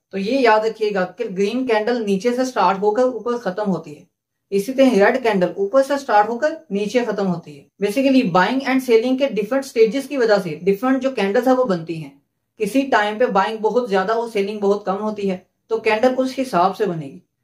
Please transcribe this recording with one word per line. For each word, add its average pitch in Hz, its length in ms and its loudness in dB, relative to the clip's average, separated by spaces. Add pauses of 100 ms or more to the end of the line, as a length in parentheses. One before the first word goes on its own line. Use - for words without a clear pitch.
(120)
तो 196 60 -6
ये 214 200 0
याद 220 280 4
रखिएगा 202 380 -2 (140)
कि 240 80 -6
green 208 400 -2
candle 226 380 0
नीचे 196 280 0
से 254 140 -2
start 190 340 0
होकर 208 240 2
ऊपर 240 360 -2
खत्म 202 240 -6
होती 165 280 -4
है, 151 140 -20 (460)
इसी 196 200 -2
तरह 247 320 4
red 247 180 2
candle 185 360 0
ऊपर 202 240 2
से 277 160 -2
start 208 300 2
होकर 302 280 -2 (160)
नीचे 208 320 0
खत्म 202 200 -2
होती 170 280 -4
है। 143 140 -20 (160)
Basically 262 500 2
buying 202 300 2
एंड 262 200 0
selling 247 360 2
के 277 120 2
different 214 340 -4
stages 240 420 2
की 294 100 -8
वजह 220 220 4
से 170 260 -6
different 254 360 0
जो 269 120 0
candles 214 360 0
है 262 60 6
वो 254 100 2
बनती 170 300 -4
हैं। 151 260 -14 (400)
किसी 214 280 0
time 214 300 0
पे 247 100 2
buying 208 320 0
बहुत 220 300 0
ज्यादा 190 240 0
और 233 160 -2
selling 208 300 -4
बहुत 202 260 0
कम 190 100 -2
होती 208 320 -4
है 185 180 -6 (240)
तो 226 100 0
candle 220 360 2
उस 262 220 -2
हिसाब 196 360 0
से 214 120 -2
बनेगी। 156 360 -8 (220)